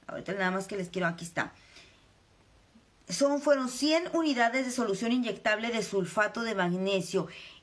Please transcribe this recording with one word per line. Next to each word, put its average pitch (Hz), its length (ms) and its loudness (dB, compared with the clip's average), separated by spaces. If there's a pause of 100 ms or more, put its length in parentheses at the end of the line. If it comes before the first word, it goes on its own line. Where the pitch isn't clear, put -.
ahorita - 280 -6
nada 190 180 0
más 190 160 -4
que 202 80 -6
les 180 120 -4
quiero, 180 200 0
aquí 170 160 -4
está. - 280 -4 (1600)
Son, 277 320 2
fueron 277 300 4
cien 311 420 2
unidades 262 540 2
de 254 40 -4
solución 226 400 0
inyectable 226 600 0
de 233 120 0
sulfato 208 600 0
de 226 120 -2
magnesio. 185 720 0 (360)